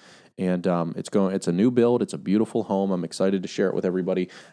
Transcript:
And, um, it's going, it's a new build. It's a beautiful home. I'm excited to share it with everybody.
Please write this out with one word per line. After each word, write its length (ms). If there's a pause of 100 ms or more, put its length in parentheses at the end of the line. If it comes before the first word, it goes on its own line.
(380)
And, 280
um, 300
it's 120
going, 260
it's 140
a 40
new 180
build. 320
It's 100
a 60
beautiful 460
home. 260
I'm 140
excited 380
to 60
share 200
it 60
with 100
everybody. 440 (240)